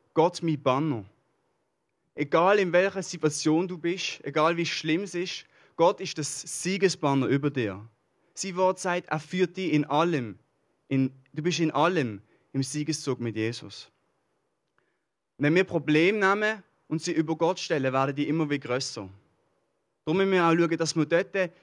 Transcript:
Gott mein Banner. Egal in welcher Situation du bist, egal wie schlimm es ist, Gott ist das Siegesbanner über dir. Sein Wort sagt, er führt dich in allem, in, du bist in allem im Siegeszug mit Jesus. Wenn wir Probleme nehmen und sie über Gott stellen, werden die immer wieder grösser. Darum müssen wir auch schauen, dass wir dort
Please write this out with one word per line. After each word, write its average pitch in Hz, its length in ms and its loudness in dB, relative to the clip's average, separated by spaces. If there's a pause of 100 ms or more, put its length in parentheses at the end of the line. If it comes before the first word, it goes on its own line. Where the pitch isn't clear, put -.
(140)
Gott 175 280 2
mein 156 200 -2
Banner. 131 440 0 (1080)
Egal 175 440 4
in 180 140 0
welcher 185 300 2
Situation 160 640 0
du 180 100 -8
bist, 170 460 -6
egal 156 340 0
wie 170 80 0
schlimm 160 380 -2
es 175 120 -10
ist, 175 300 -8 (300)
Gott 180 240 4
ist 190 180 -8
das - 440 -8
Siegesbanner 165 680 2
über 139 220 2
dir. 110 380 -4 (460)
Sein - 220 -8
Wort 185 240 2
sagt, 180 280 -4
er 151 120 -2
führt 180 380 -2
dich 180 160 -2
in 147 120 4
allem, 143 520 0 (500)
in, 135 240 0 (220)
du 151 80 -8
bist 170 180 -2
in 160 120 0
allem 139 500 0 (320)
im 135 100 0
Siegeszug 147 560 -4
mit 117 160 -4
Jesus. 110 540 -6 (1500)
Wenn 147 180 2
wir 185 80 4
Probleme 165 560 2
nehmen 208 440 0 (240)
und 160 140 -4
sie 175 120 -4
über 160 220 0
Gott 170 240 0
stellen, 135 340 -2
werden 135 220 0
die 143 120 -2
immer 151 220 -2
wieder 143 180 -4
grösser. 123 420 -6 (960)
Darum 160 120 0
müssen 196 140 2
wir 180 140 4
auch 165 80 6
schauen, 165 240 2
dass 160 180 -2
wir 156 100 2
dort 175 460 0 (120)